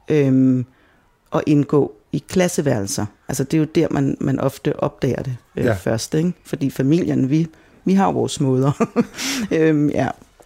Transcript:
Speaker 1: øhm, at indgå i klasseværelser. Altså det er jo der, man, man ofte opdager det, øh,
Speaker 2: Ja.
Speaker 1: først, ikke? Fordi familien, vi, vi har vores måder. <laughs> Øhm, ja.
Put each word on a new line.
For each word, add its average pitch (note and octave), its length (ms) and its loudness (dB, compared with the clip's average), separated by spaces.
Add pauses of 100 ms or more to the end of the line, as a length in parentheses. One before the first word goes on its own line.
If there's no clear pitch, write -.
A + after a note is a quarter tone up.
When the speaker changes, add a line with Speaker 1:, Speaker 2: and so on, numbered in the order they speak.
Speaker 1:
øhm, C3 560 4 (680)
at D#3+ 120 0
indgå D3 460 2 (200)
i D3 160 -6
klasseværelser. C3 800 -2 (220)
Altså C3 160 -4
det - 100 -4
er D#3+ 40 2
jo D#3 60 2 (100)
der, D#3+ 160 2
man, C#3 300 0
man C3+ 200 -2
ofte - 400 -4
opdager - 420 -2
det, B2 140 -6 (200)
øh, - 80 -2
Speaker 2:
Ja. A#2+ 80 2
Speaker 1:
først, A2+ 420 -4
ikke? E3+ 180 0 (120)
Fordi C#3+ 260 -4
familien, C3+ 600 0
vi, D#3+ 160 2 (380)
vi F#3 100 2
har F#3+ 180 4
vores A#2+ 280 -2
måder. C3+ 320 2 (440)
<laughs> B3+ 400 -4
Øhm, D#3 320 2
ja. - 200 -2 (380)